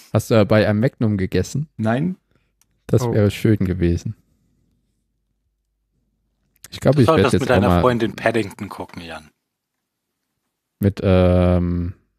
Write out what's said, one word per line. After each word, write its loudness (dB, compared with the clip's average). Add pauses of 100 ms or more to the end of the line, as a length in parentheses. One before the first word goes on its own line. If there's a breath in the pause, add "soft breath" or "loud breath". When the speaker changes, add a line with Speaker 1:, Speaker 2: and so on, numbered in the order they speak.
(120 loud breath)
Speaker 1:
Hast -2
du 4
bei 2
einem 0
Magnum -2
gegessen? -4
Speaker 2:
Nein. -4 (680)
Speaker 1:
Das 2
Speaker 3:
Oh. -2
Speaker 1:
wäre 2
schön 0
gewesen. -2 (2500)
Ich -16
glaub, 0
Speaker 4:
Du 4
Speaker 1:
ich 4
werd 4
Speaker 4:
solltest 2
Speaker 1:
jetzt 0
Speaker 4:
mit -2
Speaker 1:
auch 2
Speaker 4:
deiner 2
Speaker 1:
mal 2
Speaker 4:
Freundin 0
Paddington -4
gucken, -16
Jan. -18 (1500)
Speaker 1:
Mit, -2
ähm, 2 (240)